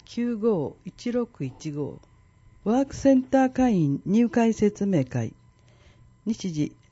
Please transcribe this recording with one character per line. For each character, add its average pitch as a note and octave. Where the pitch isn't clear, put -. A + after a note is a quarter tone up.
九 A#3+
五 G3+
一 -
六 A#3
一 C#3
五。 C#3+
ワ A#3
ー C#4
ク -
セ C4+
ン B3+
タ C4
ー B3+
会 B3+
員 C#3+
入 A3+
会 A3+
説 G#3
明 E3
会。 A#2+
日 G3+
時、 D3+